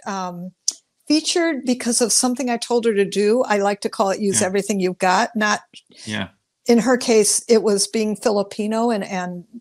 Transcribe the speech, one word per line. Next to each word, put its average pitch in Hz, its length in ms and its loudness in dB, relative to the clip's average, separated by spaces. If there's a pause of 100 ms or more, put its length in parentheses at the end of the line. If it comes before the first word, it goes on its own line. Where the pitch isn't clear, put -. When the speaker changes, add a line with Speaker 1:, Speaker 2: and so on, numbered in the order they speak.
Speaker 1:
um, 180 460 -8 (540)
featured 311 580 0
because 247 360 0
of 226 100 0
something 247 380 0
I 233 80 -2
told 233 280 0
her 226 100 2
to 196 100 2
do. 208 380 2
I 208 160 2
like 202 220 0
to 220 80 -4
call 196 200 0
it, 190 100 -2
"Use 202 220 0
Speaker 2:
Yeah. 196 60 2
Speaker 1:
everything 196 320 -2
you've 185 180 0
got," 190 380 2
not 208 260 0 (420)
Speaker 2:
Yeah. 107 260 -6 (360)
Speaker 1:
in 233 140 6
her 240 180 2
case, 220 500 2
it 220 140 4
was 202 240 0
being 214 300 -2
Filipino 214 760 -2
and, 196 140 -2
and 180 400 -8 (180)